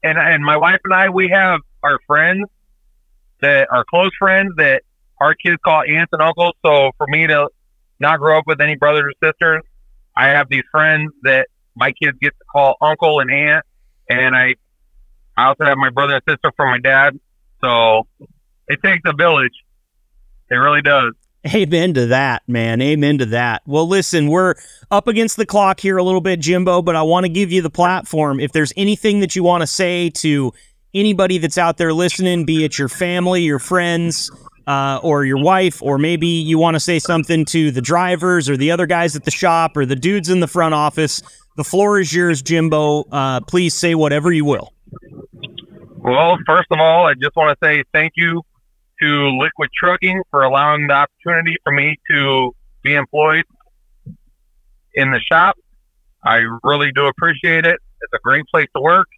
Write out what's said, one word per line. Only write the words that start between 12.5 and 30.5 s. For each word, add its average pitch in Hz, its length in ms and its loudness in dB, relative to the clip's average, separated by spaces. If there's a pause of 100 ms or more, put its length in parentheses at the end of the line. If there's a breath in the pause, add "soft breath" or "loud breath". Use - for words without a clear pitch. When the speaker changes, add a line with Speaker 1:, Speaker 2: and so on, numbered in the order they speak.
Speaker 1:
call 139 300 2
uncle 151 380 2
and 127 100 -2
aunt. 147 340 0 (460)
And 127 260 0
I, 127 200 2 (800)
I 123 140 4
also 147 160 -2
have 139 120 2
my 135 140 0
brother 139 240 0
and 127 120 -2
sister 156 300 -2
from 135 140 0
my 123 80 0
dad. 135 400 2 (440)
So 113 440 2 (600)
it 143 140 -6
takes 190 240 0
a 156 80 -2
village. 147 400 2 (960)
It 123 60 -2
really 143 260 2
does. 135 320 2 (400)
Speaker 2:
Amen 175 400 2
to 123 140 0
that, 127 400 0
man. 117 340 -2
Amen 147 380 2
to 123 80 0
that. 117 400 -2
Well, 156 200 0
listen, 170 420 0
we're 180 260 0 (340 loud breath)
up 202 180 0
against 226 300 -2
the 214 80 -2
clock 196 340 0
here 190 180 -2
a 180 60 0
little 185 180 0
bit, 175 180 -2
Jimbo, 180 420 0
but 170 140 -2
I 160 80 0
wanna 175 260 2
give 180 220 -2
you 185 100 0
the 160 80 -4
platform. 156 680 -2
If 147 120 -4
there's 156 240 -2
anything 202 440 0
that 190 160 -2
you 185 80 -2
wanna 170 240 2
say 175 420 -2
to 143 420 -2 (420 soft breath)